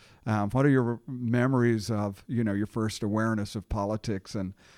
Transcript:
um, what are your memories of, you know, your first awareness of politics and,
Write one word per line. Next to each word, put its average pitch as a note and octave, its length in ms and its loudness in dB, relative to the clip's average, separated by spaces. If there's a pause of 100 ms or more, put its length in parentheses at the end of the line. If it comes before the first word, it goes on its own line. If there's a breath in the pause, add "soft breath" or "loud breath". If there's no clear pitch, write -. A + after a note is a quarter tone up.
(260 soft breath)
um, G#2 240 0
what C3 160 4
are D3 40 6
your A#2+ 360 2
memories B2 840 2
of, G#2 360 -4
you A#2+ 180 -2
know, G#2 80 0
your G2+ 140 0
first A2 360 -4
awareness A2 520 0
of G#2 140 -8
politics G#2 640 -4
and, F#2+ 200 -4 (220 soft breath)